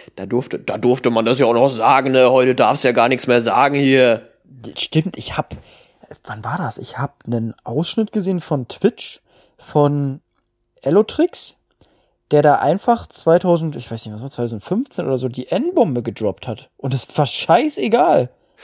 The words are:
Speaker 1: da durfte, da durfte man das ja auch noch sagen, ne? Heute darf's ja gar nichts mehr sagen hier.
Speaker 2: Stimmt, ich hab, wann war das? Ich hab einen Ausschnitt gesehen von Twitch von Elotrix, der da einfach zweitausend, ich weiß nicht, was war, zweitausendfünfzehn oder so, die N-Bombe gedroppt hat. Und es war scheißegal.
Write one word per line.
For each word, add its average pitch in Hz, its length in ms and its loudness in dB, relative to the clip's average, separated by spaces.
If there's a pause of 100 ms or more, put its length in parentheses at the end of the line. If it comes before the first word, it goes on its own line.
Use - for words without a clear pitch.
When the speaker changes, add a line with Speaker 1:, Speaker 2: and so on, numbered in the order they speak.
(160)
Speaker 1:
da 95 120 -10
durfte, 120 320 -4
da - 180 -8
durfte 123 320 2
man 113 160 0
das 123 140 0
ja 131 80 4
auch 117 80 4
noch 131 160 4
sagen, 131 400 2
ne? 131 200 6
Heute 131 220 4
darf's 123 300 2
ja 127 80 2
gar 120 180 4
nichts 127 160 -2
mehr 120 160 4
sagen 123 340 2
hier. 131 460 4 (560)
Speaker 2:
Stimmt, - 400 -4
ich - 200 -10
hab, - 180 -6 (720)
wann 107 180 -12
war 123 160 -6
das? 127 180 -6
Ich - 220 -14
hab - 260 -8
einen 113 380 -4
Ausschnitt 170 480 -4
gesehen 185 300 -4
von 139 260 -4
Twitch - 540 -4 (360)
von 143 640 0 (640)
Elotrix, 208 720 -2 (760)
der 147 140 4
da 147 120 6
einfach 196 520 0
zweitausend, 165 680 0
ich 131 140 -14
weiß 117 160 -10
nicht, 107 80 -12
was 107 80 -12
war, 135 80 -10
zweitausendfünfzehn 139 760 -6
oder 131 100 0
so, 127 120 -4
die 123 200 -10
N-Bombe 214 540 0
gedroppt 107 440 -6
hat. - 300 -10
Und - 160 -6
es 131 140 -6 (100)
war 151 80 2
scheißegal. 240 1040 2 (340)